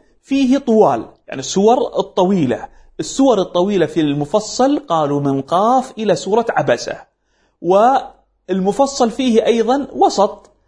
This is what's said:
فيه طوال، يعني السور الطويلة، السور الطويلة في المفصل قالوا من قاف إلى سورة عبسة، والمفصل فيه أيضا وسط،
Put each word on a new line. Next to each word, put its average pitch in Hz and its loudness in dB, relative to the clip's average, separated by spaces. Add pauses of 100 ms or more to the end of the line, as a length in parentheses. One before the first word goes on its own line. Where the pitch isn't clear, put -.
(220)
فيه 269 0
طوال، 208 2 (220)
يعني - -12
السور 208 2 (220)
الطويلة، 180 0 (320)
السور 226 0
الطويلة 180 0
في 156 -4
المفصل 196 -2
قالوا 147 -2
من 139 -2
قاف 220 0
إلى 208 0
سورة 214 -2
عبسة، 139 -2 (640)
والمفصل 202 0
فيه 233 0
أيضا 240 0
وسط، - 0 (160)